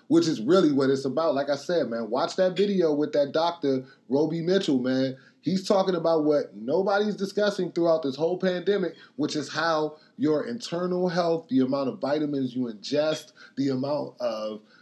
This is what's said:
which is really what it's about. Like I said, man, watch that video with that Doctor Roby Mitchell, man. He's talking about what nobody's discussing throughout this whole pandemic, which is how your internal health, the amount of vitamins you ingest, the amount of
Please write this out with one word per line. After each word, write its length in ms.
which 200
is 140
really 300
what 180
it's 160
about. 280
Like 140
I 80
said, 320
man, 220
watch 260
that 200
video 360
with 200
that 200
Doctor 520
Roby 320
Mitchell, 380
man. 360
He's 260
talking 280
about 300
what 300
nobody's 600
discussing 560
throughout 300
this 140
whole 200
pandemic, 600
which 180
is 160
how 460
your 280
internal 600
health, 400
the 120
amount 280
of 120
vitamins 540
you 100
ingest, 680
the 140
amount 500
of 400